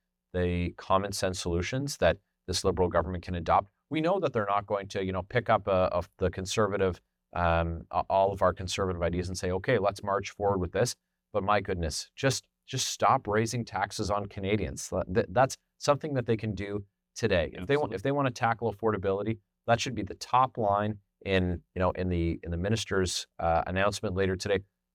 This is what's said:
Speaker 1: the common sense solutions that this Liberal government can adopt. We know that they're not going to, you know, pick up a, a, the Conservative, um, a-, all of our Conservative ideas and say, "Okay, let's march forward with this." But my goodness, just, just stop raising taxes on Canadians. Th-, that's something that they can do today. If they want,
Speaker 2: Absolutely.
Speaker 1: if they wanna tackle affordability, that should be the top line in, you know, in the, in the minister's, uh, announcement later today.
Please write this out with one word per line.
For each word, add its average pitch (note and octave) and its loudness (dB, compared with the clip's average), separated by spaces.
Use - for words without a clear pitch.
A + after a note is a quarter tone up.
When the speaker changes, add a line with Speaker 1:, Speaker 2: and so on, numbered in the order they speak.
Speaker 1:
the F2 0
common G2 0
sense F#2+ -2
solutions A2 -2
that E2 2
this - -4
Liberal F2+ 2
government F2 0
can F2+ -4
adopt. F2+ 2
We D3 -2
know F3+ 2
that D#3+ 0
they're G#2+ 0
not G2+ 0
going G2 -2
to, G2 -4
you F#2 -2
know, F#2 -2
pick G#2+ -2
up G#2 2
a, F#2 4
a, F2 0
the F#2 2
Conservative, F#2+ 0
um, E2 2
a-, F2+ 0
all G2 4
of G2 -2
our F2+ 4
Conservative F#2 -4
ideas F2 0
and F2+ -6
say, F2+ -2
"Okay, G2+ 0
let's G2 0
march G2+ -2
forward G2+ 0
with F2+ -2
this." A2+ 0
But G2+ -2
my G#2 2
goodness, F2 -4
just, - 0
just - -4
stop G#2+ 2
raising A2 0
taxes G2 -4
on G2+ 0
Canadians. F#2+ -4
Th-, G#2+ 2
that's A#2+ 2
something D3 0
that A#2+ -2
they A#2 0
can G#2+ -4
do G2+ -6
today. F2 0
If F2+ -10
they C#3 4
want, D3 -2
Speaker 2:
Absolutely. - -6
Speaker 1:
if G2 -6
they C3+ 0
wanna C#3 0
tackle A2+ -2
affordability, G#2 0
that A#2 4
should B2+ -4
be G#2+ -4
the F#2 -8
top B2+ 0
line G#2 2
in, F2+ 2
you - -4
know, F2+ 2
in F#2 -2
the, E2+ 0
in E2+ -8
the F2 -2
minister's, F#2+ 0
uh, E2 2
announcement F#2+ 0
later F#2+ 2
today. G2 -2